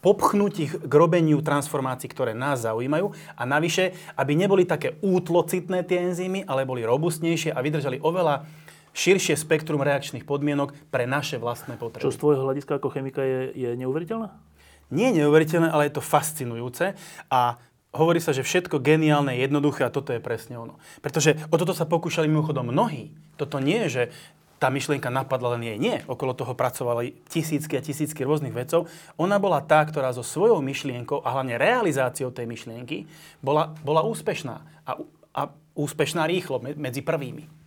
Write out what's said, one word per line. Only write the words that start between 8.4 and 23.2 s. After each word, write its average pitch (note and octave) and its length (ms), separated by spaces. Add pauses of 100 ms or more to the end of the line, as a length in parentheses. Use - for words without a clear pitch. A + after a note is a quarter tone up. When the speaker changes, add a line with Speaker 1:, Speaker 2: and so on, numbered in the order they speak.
Speaker 1:
širšie F3 460
spektrum D#3 420
reakčných C#3 460
podmienok C#3+ 480 (160)
pre B2 160
naše C#3 320
vlastné A#2 400
potreby. A#2 240
Speaker 2:
Čo C#3 100
z - 80
tvojho D3 240
hľadiska C#3 320
ako C#3 160
chemika C3+ 300
je, C3 320
je B2 240
neuveriteľné? E3 560 (560)
Speaker 1:
Nie A3 240
neuveriteľné, D#3 560
ale D3 180
je D3 80
to D3+ 80
fascinujúce C#3 960 (340)
a B2 240 (380)
hovorí E3 260
sa, D#3+ 160
že C3 80
všetko D#3+ 400
geniálne D3+ 480
je B2+ 160
jednoduché C#3+ 400
a A#2 60
toto C#3+ 180
je A#2 80
presne A#2 400
ono. A#2 160 (240)
Pretože D3+ 480
o E3+ 80
toto F3 160
sa E3 160
pokúšali E3 400
mimochodom D3+ 400
mnohí. C#3 480 (240)